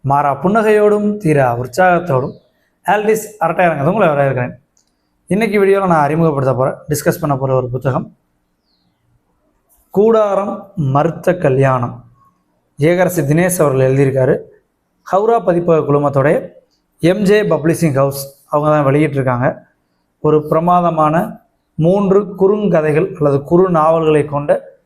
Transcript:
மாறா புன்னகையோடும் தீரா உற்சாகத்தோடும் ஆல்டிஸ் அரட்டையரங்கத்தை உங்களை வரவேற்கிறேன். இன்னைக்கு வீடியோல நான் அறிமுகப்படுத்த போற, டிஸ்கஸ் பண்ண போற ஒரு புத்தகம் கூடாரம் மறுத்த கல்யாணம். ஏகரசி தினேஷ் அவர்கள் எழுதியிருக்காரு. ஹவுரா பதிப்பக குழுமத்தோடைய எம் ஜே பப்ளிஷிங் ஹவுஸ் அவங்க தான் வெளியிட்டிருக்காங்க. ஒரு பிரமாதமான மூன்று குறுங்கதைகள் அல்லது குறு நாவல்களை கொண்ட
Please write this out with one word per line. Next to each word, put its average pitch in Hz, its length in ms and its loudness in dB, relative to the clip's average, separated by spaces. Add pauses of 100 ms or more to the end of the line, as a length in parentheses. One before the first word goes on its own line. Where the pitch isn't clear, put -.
மாறா 139 420 0
புன்னகையோடும் 208 720 2
தீரா 139 420 0
உற்சாகத்தோடும் 170 720 0 (540)
ஆல்டிஸ் 208 380 0 (160)
அரட்டையரங்கத்தை 165 460 0
உங்களை 190 220 0
வரவேற்கிறேன். 135 440 -2 (760)
இன்னைக்கு 202 400 0
வீடியோல 196 200 2
நான் 165 160 2
அறிமுகப்படுத்த 143 520 0
போற, 131 220 -2 (120)
டிஸ்கஸ் 147 320 -4
பண்ண 147 160 -2
போற 131 180 -2
ஒரு 127 140 -2
புத்தகம் 131 480 -6 (1700)
கூடாரம் 208 840 0
மறுத்த 156 600 -2
கல்யாணம். 131 680 -2 (760)
ஏகரசி 175 420 0
தினேஷ் 175 400 0
அவர்கள் 131 340 2
எழுதியிருக்காரு. 135 440 2 (760)
ஹவுரா 220 320 0
பதிப்பக 165 480 0
குழுமத்தோடைய 143 560 0 (520)
எம் 190 220 0
ஜே 208 200 2
பப்ளிஷிங் 165 520 0
ஹவுஸ் 139 520 -4
அவங்க 151 240 0
தான் 151 160 2
வெளியிட்டிருக்காங்க. 135 720 0 (640)
ஒரு 151 280 0
பிரமாதமான 170 920 0 (340)
மூன்று 190 640 0
குறுங்கதைகள் 185 800 0
அல்லது 139 260 0
குறு 180 280 2
நாவல்களை 156 540 2
கொண்ட 147 600 -4